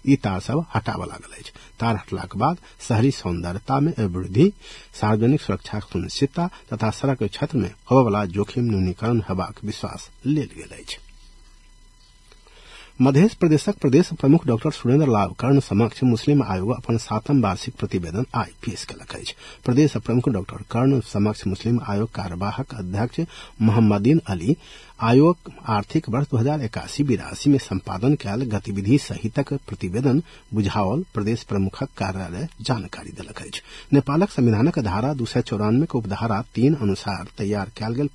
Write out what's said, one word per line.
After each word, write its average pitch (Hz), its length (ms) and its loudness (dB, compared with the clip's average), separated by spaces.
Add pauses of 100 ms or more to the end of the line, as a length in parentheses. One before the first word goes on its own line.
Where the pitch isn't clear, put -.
ई 135 80 6
तार 95 240 0
सब 147 260 -2 (100)
हटाबऽ 87 300 -4
लागल - 320 -16
अछि। - 140 -20 (280)
तार 117 160 0
हटलाक 92 420 -8
बाद 151 200 0 (240)
शहरी 120 300 2
सौंदर्यता 90 680 -4
में 156 180 2
वृद्धि, 95 540 2 (420)
सार्वजनिक 110 480 2
सुरक्षा - 400 -6
सुनिश्चितता 139 680 -4 (240)
तथा 110 180 0
सड़क 135 320 -2
क्षेत्र 143 340 -4
में 92 140 0 (140)
होबय 131 200 6
वला 104 220 2
जोखिम 101 380 -2
न्यूनीकरण 107 560 0
हेबाक 92 380 -6
विश्वास - 500 -10 (160)
लेल 139 320 -2
गेल 80 200 -18
अछि। - 200 -14 (2000)
मध्य 135 260 6 (120)
प्रदेशक 165 400 2
प्रदेश 147 340 4
प्रमुख 156 340 4
डॉक्टर 120 240 0
सुरेंद्र 143 360 2
लाभ 101 320 2
कर्ण 139 200 4
समक्ष 110 440 0
मुस्लिम 131 400 4
आयोग 98 280 -2
अपन 117 260 -2
सातम 117 440 0
वार्षिक 98 340 -2
प्रतिवेदन 95 500 -4 (100)
आइ 107 160 -4 (100)
पेश - 240 -8
केलक - 300 -16
अछि। - 180 -12 (320)
प्रदेश 135 320 4
प्रमुख 120 320 0
डॉक्टर 101 420 -6
कर्ण 131 320 2
समक्ष 107 440 -2
मुस्लिम 113 320 0 (100)
आयोग 101 220 -2
कार्यवाहक 98 640 -6
अध्यक्ष 98 440 -6 (420)
मोहम्मदीन 110 640 4
अली 98 280 0 (460)
आयोग 147 500 4 (160)
आर्थिक 107 420 -2
वर्ष 127 180 0
दो 135 100 0
हजार 139 260 0
इक्यासी - 400 -4
बिरासी 131 460 -2
में 139 100 8
संपादन 98 560 -2
कयल 107 340 -4
गतिविधि 104 480 0
सहितक 127 560 -4 (140)
प्रतिवेदन 113 540 0 (320)
बुझाओल 104 600 0
प्रदेश 110 300 -2
प्रमुखक 98 540 -4
कार्यालय 95 500 -6 (140)
जानकारी 110 500 -6
देलक - 300 -14
अछि। - 200 -14 (320)
नेपालक 143 380 4
संविधानक 120 500 2
धारा 110 320 -2
दू 127 120 -4
सय 123 180 0
चौरानवे 110 420 2
के - 120 -4
उपधारा 107 460 -2 (120)
तीन 135 200 4
अनुसार 98 600 -4
तैयार 101 400 -4
कयल 113 180 -6
गेल 143 200 -2